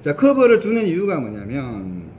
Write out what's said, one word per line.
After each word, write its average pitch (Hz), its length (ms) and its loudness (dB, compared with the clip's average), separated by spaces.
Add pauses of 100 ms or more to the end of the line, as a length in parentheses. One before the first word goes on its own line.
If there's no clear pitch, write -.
자, 147 140 -2
커브를 262 440 4
주는 220 260 0
이유가 180 340 -2
뭐냐면 104 840 -8 (160)